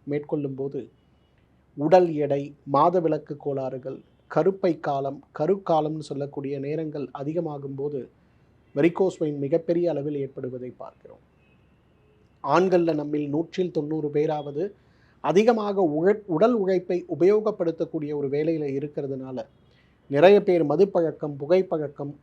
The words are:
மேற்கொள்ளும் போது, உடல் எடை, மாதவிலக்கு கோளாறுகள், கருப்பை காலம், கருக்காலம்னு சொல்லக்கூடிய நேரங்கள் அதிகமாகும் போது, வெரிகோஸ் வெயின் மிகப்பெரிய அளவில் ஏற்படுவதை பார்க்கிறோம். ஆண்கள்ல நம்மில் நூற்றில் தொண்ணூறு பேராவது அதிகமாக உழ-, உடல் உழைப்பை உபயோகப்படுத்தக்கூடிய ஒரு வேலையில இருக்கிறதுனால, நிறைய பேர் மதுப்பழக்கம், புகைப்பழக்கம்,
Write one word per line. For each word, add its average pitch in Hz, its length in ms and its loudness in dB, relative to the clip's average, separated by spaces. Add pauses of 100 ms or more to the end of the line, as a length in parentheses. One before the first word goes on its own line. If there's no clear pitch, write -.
மேற்கொள்ளும் 143 520 -4
போது, 135 340 -8 (880)
உடல் 170 360 6
எடை, 143 420 -2 (180)
மாதவிலக்கு 156 640 2
கோளாறுகள், 135 640 -8 (260)
கருப்பை 170 520 0
காலம், 139 400 -4 (200)
கருக்காலம்னு 156 600 0
சொல்லக்கூடிய 143 600 -8
நேரங்கள் 151 520 -6
அதிகமாகும் 143 640 -6
போது, 135 340 -8 (680)
வெரிகோஸ் 170 440 2
வெயின் 147 180 -2
மிகப்பெரிய 165 520 0
அளவில் 147 280 -4
ஏற்படுவதை 127 520 -8
பார்க்கிறோம். - 520 -20 (1200)
ஆண்கள்ல 170 500 4
நம்மில் 147 360 -4
நூற்றில் 165 420 -4
தொண்ணூறு 151 380 -4
பேராவது 147 680 -4 (440)
அதிகமாக 202 680 2 (140)
உழ-, 208 260 2
உடல் 190 280 4
உழைப்பை 180 520 0 (100)
உபயோகப்படுத்தக்கூடிய 165 1000 0
ஒரு 143 140 -4
வேலையில 151 440 -2
இருக்கிறதுனால, 135 720 -8 (640)
நிறைய 180 340 8
பேர் 175 220 2
மதுப்பழக்கம், 156 720 0
புகைப்பழக்கம், 147 840 -2